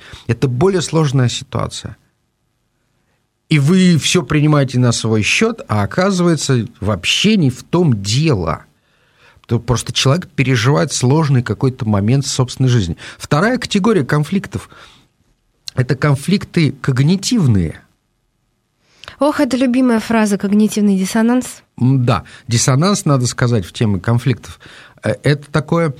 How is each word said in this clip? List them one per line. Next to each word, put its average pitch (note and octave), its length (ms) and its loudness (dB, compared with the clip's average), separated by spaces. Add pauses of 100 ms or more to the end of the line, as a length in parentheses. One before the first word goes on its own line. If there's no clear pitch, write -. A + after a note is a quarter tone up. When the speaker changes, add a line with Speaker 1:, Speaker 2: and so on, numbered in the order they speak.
(280)
Speaker 1:
Это A#2+ 180 0
более E3 360 0
сложная C#3 460 0
ситуация. - 680 -8 (1500)
И D#3 80 2
вы F3 400 4
все F3 240 0
принимаете C#3+ 560 0
на B2 140 4
свой A2 300 0
счет, A3+ 460 -2
а G#2 140 0
оказывается, F3 840 0 (160)
вообще G#2+ 560 0
не D3+ 140 2
в - 120 -8
том D3 400 0
дело. G2+ 600 -2 (840)
То A#2 140 -2
просто - 320 -4
человек D3+ 420 -2
переживает C3+ 560 0
сложный C3+ 520 2
какой-то B2+ 440 -4
момент A2 380 0
в - 40 -8
собственной C3 420 -2
жизни. F#2 260 0 (220)
Вторая G#3+ 400 0
категория G#3 460 0
конфликтов — D3 680 -4 (1040)
это C3 220 -2
конфликты D3+ 840 0
когнитивные. C3+ 1040 0 (1400)
Speaker 2:
Ох, C#4+ 200 0
это C4 180 0
любимая B3 420 2
фраза — G#3+ 380 0
когнитивный G#3 600 2
диссонанс. A#3 640 0 (160)
Speaker 1:
М, B2+ 280 2
да, A2 160 0 (260)
диссонанс, C#3+ 560 0
надо C3+ 220 2
сказать, A#2 400 -2
в - 60 -18
теме G#2 280 -2
конфликтов, - 580 -2 (460)
э, A2 180 0
это D3 300 0
такое, D#3+ 480 0